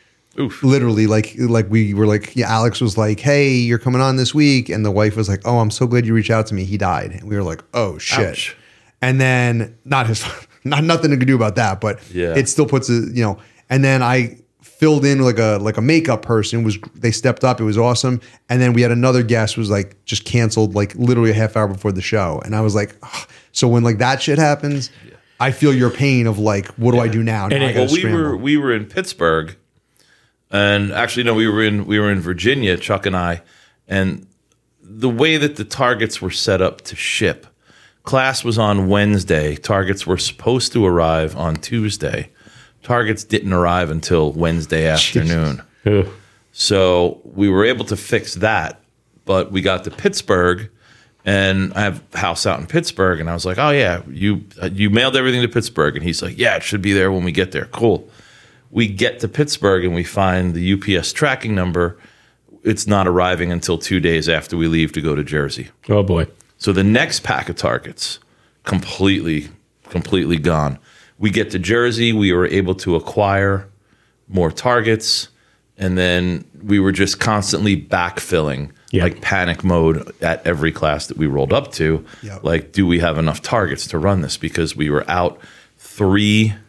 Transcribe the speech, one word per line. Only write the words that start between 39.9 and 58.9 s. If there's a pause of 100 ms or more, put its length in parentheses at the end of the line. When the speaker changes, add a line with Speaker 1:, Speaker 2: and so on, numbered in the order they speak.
Speaker 1:
were
supposed
to
arrive
on
Tuesday. (540)
Targets
didn't
arrive
until
Wednesday
Speaker 2:
Jesus.
Speaker 1:
afternoon. (260)
Speaker 3:
Ugh. (440)
Speaker 1:
So
we
were
able
to
fix
that, (460)
but
we
got
to
Pittsburgh, (560)
and
I
have (100)
a
house
out
in
Pittsburgh,
and
I
was
like,
"Oh,
yeah,
you, (180)
uh,
you
mailed
everything
to
Pittsburgh?"
And
he's
like,
"Yeah,
it
should
be
there
when
we
get
there."
Cool. (640)
We
get